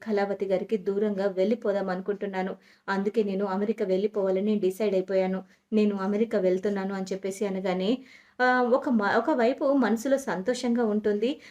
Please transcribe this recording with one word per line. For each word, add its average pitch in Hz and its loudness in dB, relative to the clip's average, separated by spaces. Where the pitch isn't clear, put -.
కళావతి 196 -2
గారికి 196 0
దూరంగా 202 0
వెళ్ళిపోదాం 196 0
అనుకుంటున్నాను. 190 -4
అందుకే 196 0
నేను 190 -2
అమెరికా 208 -2
వెళ్ళిపోవాలని 190 0
డిసైడ్ 190 0
అయిపోయాను. 185 0
నేను 214 4
అమెరికా 208 0
వెళ్తున్నాను" 190 0
అని 190 -6
చెప్పేసి 190 -6
అనగానే, 185 -2
ఆహ్, 254 4
ఒక 285 2
మ-, 208 2
ఒకవైపు 269 2
మనసులో 240 2
సంతోషంగా 240 -2
ఉంటుంది. 214 0